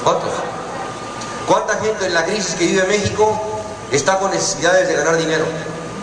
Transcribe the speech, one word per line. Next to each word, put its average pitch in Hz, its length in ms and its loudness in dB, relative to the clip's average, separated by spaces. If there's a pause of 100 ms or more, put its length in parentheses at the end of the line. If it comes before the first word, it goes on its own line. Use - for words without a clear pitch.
¿Cuántos? 175 260 0 (1160)
¿Cuánta 214 320 2
gente 208 280 0
en 175 80 0
la 165 100 2
crisis 202 300 -2
que 175 120 2
vive 190 180 4
México 208 560 2 (500)
está - 280 2
con 190 120 0
necesidades 175 580 2
de 165 60 2
ganar 156 220 2
dinero? 160 280 2 (580)